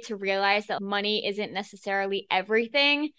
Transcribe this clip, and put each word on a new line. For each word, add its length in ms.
to 100
realize 520
that 120
money 460
isn't 260
necessarily 760
everything 880